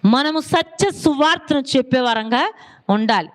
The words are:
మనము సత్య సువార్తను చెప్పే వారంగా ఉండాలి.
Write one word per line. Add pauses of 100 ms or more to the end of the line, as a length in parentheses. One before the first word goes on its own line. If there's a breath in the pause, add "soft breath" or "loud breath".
మనము
సత్య
సువార్తను (140)
చెప్పే
వారంగా (360 loud breath)
ఉండాలి.